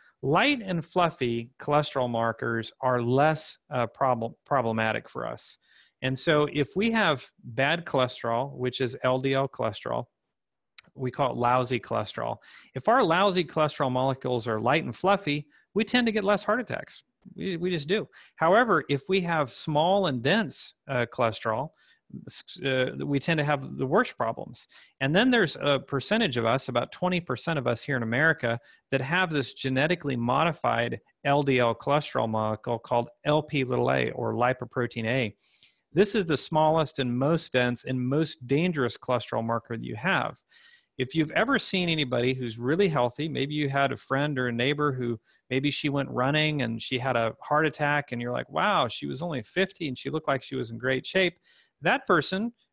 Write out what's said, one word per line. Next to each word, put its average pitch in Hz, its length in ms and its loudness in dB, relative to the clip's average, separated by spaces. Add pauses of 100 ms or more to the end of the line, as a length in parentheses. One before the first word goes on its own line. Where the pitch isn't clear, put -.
(220)
Light 220 400 2
and 180 220 -4
fluffy 123 760 0
cholesterol 147 520 0
markers 113 720 -2
are 123 200 2
less, 139 580 2 (100)
uh, 123 180 0
problem-, 120 480 -2 (100)
problematic 113 640 0
for 120 180 -8
us. 113 320 -10 (440)
And 131 180 -2
so 151 320 4
if 143 240 -2
we 220 160 2
have 180 340 2 (160)
bad 139 440 0
cholesterol, 127 720 0
which 127 240 -2
is 127 240 -2
L 127 140 2
D 135 140 0
L 135 140 0
cholesterol, 117 600 -4 (880)
we 127 160 -4
call 131 200 0
it 120 60 -6
lousy 123 420 2
cholesterol. 117 600 -4 (340)
If 131 160 -2
our 247 140 6
lousy 180 420 4
cholesterol 147 460 0
molecules 127 560 0
are 110 120 0
light 131 240 2
and 127 100 -6
fluffy, 180 540 0 (260)
we 214 100 2
tend 240 240 2
to 214 60 0
get 208 100 0
less 196 180 2
heart 233 200 0
attacks. - 420 -10 (320)
We, 175 220 -4
we 175 120 -2
just 156 200 -4
do. 190 180 0 (300)
However, 185 500 4
if 139 220 -2
we 190 120 4
have 165 300 0
small 175 560 2
and 127 140 -2
dense, 160 540 0 (120)
uh, 123 240 0
cholesterol, 117 600 0 (560)
s-, - 360 -14
uh, 131 280 0 (140)
we 143 140 0
tend 160 200 0
to 147 40 0
have 135 340 -2
the 135 80 -2
worst 190 300 0
problems. - 520 -6 (340)
And 139 120 0
then 240 180 4
there's 220 280 2
a 143 200 2
percentage 143 580 -2
of 113 80 0
us, 123 240 2
about 123 240 -2
twenty 180 260 0
percent 156 400 -4
of 123 80 -2
us 117 140 0
here 139 160 -2
in 120 60 -2
America, 120 540 0 (340)
that 135 100 0
have 170 300 0
this 143 220 -2
genetically 135 600 -2
modified 120 840 0 (240)
L 143 180 4
D 135 160 4
L 117 160 4
cholesterol 139 540 0
molecule 110 500 -2
called 120 300 -2 (160)
L 147 180 2
P 147 220 -2
little 123 260 2
A 131 200 2
or 117 220 -4
lipoprotein 120 720 -2
A. 117 300 -2 (560)
This 208 240 2
is 202 100 2
the 160 120 2
smallest 156 640 0
and 123 180 -2
most 156 340 0
dense 123 320 0
and 131 160 -4
most 135 480 -2
dangerous 147 480 0
cholesterol 117 480 -4
marker 117 320 -4
that 117 80 -10
you 120 140 -8
have. 131 400 -2 (600)
If 127 160 -4
you've 156 180 0
ever 226 280 2
seen 180 300 -2
anybody 127 440 0
who's 120 240 -6
really 156 300 0
healthy, 143 400 0
maybe 139 260 -4
you 151 140 0
had 139 240 2
a 117 60 -6
friend 139 420 -2
or 127 80 0
a 117 60 -2
neighbor 143 400 0
who 120 260 -4 (300)
maybe 135 200 0
she 143 200 -4
went 135 200 -2
running 147 540 2
and 113 180 -4
she - 160 -4
had 127 180 -2
a 113 260 2
heart 151 240 2
attack 147 460 0
and 120 100 -4
you're 120 100 -4
like, 123 180 -4
"Wow, 160 380 2
she - 180 -8
was 139 160 -6
only 123 200 -6
fifty 175 480 -4
and 127 80 -8
she - 120 -8
looked 156 200 -4
like 135 120 2
she - 140 -10
was 120 160 -4
in 117 60 -10
great 131 280 -2
shape," 185 320 0 (440)
that 220 260 2
person 190 460 2 (180)